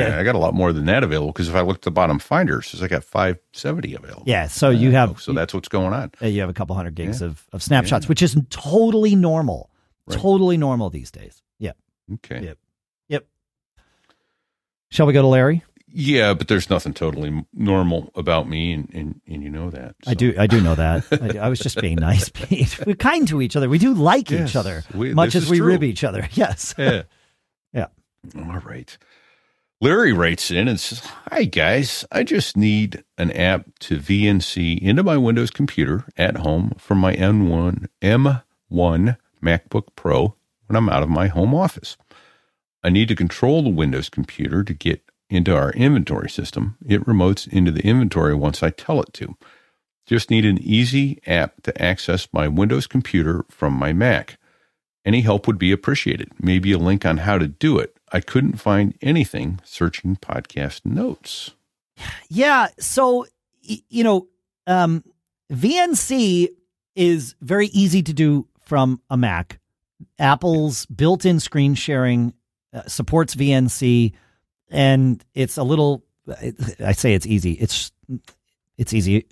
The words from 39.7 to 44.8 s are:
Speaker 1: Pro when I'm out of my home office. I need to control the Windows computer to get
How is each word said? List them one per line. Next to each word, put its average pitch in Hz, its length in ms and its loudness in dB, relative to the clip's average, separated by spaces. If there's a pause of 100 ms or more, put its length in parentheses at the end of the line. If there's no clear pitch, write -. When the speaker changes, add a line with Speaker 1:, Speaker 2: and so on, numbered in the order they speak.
Speaker 1:
Pro - 400 0 (320)
when 107 100 -2
I'm 113 120 2
out 71 140 2
of 76 60 -2
my 82 180 2
home 87 280 2
office. - 420 -4 (840)
I 87 60 0
need 104 180 4
to 107 80 0
control 123 480 0
the 131 60 0
Windows 73 380 -2
computer 71 560 -4
to 101 100 -6
get 78 300 -4 (280)